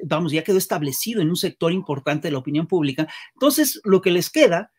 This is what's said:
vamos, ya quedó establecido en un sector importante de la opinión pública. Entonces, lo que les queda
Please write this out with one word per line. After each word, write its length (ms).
vamos, 260
ya 120
quedó 160
establecido 640
en 80
un 60
sector 360
importante 560
de 40
la 60
opinión 300
pública. 400
Entonces, 500
lo 160
que 120
les 180
queda 500